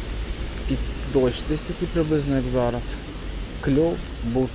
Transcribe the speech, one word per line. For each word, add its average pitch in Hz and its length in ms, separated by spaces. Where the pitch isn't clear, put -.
Під 131 100
дощ, 127 360
десь 156 120
такий 175 260
приблизно, 151 480
як 127 180
зараз. 120 300
Кльов 160 360
був 123 320